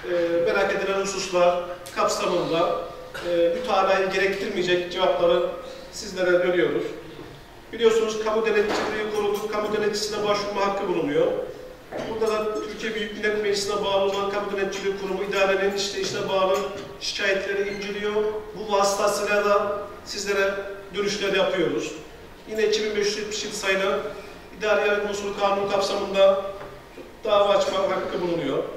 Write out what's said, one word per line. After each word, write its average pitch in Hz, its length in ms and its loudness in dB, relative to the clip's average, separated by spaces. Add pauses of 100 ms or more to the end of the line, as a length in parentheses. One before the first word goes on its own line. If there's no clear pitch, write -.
e, 175 80 -4 (340)
merak 196 300 2
edilen 196 260 0
hususlar 180 540 2 (400)
kapsamında, 175 840 0 (480)
e, 170 260 4
mütalahayı 190 540 2
gerektirmeyecek 180 840 0
cevapları 175 520 4 (480)
sizlere 180 560 2
dönüyoruz. 165 360 2 (920)
Biliyorsunuz 220 520 4
kamu 220 200 2
denetçiliği 214 680 0
kuruldu, 208 360 0
kamu 214 260 -2
denetçisine 208 500 -2
başvurma 202 400 0
hakkı 196 200 -2
bulunuyor. 160 400 2 (840)
Burada 220 240 0
da 214 220 -2 (120)
Türkiye 214 280 -6
Büyük 208 220 -6
Millet 214 260 -2
Meclisi'ne 202 420 0
bağlı 196 260 2
olan 196 200 0
kamu 196 260 -2
denetçiliği 190 440 -2
kurumu 190 220 -2
idarenin 196 540 2
işleyişine 196 520 -4
bağlı 190 260 4 (440)
şikayetleri - 760 -2
inceliyor. 202 380 -4 (420)
Bu 208 180 -4
vasıtasıyla 202 720 2
da 202 320 2 (280)
sizlere 196 480 0 (420)
dönüşler 196 380 -2
yapıyoruz. 175 580 0 (580)
Yine 214 180 2
iki 214 160 2
bin 214 120 -2
beş 202 120 2
yüz 208 100 -2
yetmiş - 260 -6
yedi 208 120 -8
sayılı 196 440 0 (600)
İdari 208 280 2
Yargı 208 240 0
Usulü 202 280 -4
Kanunu 202 320 2
kapsamında 196 760 4 (760)
dava 202 260 4
açma 190 300 4
hakkı 185 420 0
bulunuyor. 151 420 0 (140)